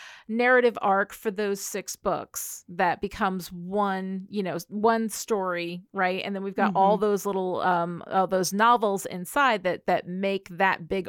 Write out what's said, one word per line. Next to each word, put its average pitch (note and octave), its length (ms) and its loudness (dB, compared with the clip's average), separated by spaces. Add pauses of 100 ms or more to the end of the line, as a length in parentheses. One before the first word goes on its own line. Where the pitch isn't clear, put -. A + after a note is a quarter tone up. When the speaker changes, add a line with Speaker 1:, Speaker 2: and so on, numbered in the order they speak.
(280)
Speaker 1:
narrative A#3+ 540 4
arc G3 320 2
for - 180 -4
those G3+ 300 -2
six - 340 -8
books - 720 -6
that F3 320 0
becomes F#3+ 500 -2
one, F#3+ 800 -2
you G3+ 140 -4
know, E3+ 140 -4 (100)
one A3+ 400 2
story, F3+ 760 -4 (100)
right? F#3 320 0
And G3+ 100 -4
then G3 80 -6
we've G3 120 -8
got G3 200 2
all G3 200 6
Speaker 2:
Mm-hmm. F#3+ 100 -2
Speaker 1:
those G#3 200 0
little, F#3 360 -2
um, F3 460 0
all F#3+ 200 2
those F#3 240 0
novels G#3 540 4
inside G#3+ 580 0
that, F3+ 240 -2
that F3+ 180 0
make G3 440 -4
that F3 400 0
big F#3+ 200 -4